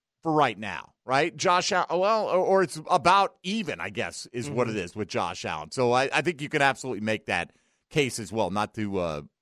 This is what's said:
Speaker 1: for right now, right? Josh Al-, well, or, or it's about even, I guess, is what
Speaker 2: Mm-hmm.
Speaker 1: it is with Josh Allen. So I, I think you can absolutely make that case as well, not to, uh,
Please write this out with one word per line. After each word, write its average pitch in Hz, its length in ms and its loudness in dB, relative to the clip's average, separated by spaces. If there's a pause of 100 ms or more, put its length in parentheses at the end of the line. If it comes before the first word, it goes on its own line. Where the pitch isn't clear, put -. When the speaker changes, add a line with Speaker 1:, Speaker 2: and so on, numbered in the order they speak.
(240)
Speaker 1:
for 165 80 -2
right 135 260 4
now, 95 360 -10 (120)
right? 139 320 0
Josh 180 340 2
Al-, 180 140 2 (140)
well, 208 280 2
or, 170 120 2
or 190 240 4
it's 160 260 -6
about 180 540 4
even, 175 360 -4
I 90 100 -6
guess, 95 440 -8
is 120 160 -6
what 120 180 0
Speaker 2:
Mm-hmm. 110 100 -2
Speaker 1:
it 92 60 -2
is 87 120 -10
with 104 120 -4
Josh 92 380 -4
Allen. 80 260 -6
So 123 200 2
I, 131 200 2
I 147 100 2
think 143 200 -2
you 147 80 -8
can 151 140 0
absolutely 127 380 0
make 107 260 -2
that 87 240 -2 (400)
case 139 280 0
as 98 140 -8
well, 107 160 2
not 104 240 -2
to, 101 240 -2
uh, 80 240 -2 (200)